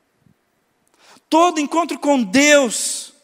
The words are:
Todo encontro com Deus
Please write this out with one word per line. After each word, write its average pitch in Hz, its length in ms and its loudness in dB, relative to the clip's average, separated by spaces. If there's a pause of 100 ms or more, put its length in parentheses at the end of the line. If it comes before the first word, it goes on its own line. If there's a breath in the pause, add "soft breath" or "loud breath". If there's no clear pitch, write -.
(1300 soft breath)
Todo 330 300 2
encontro 320 400 -4
com 285 220 0
Deus 269 920 0 (100)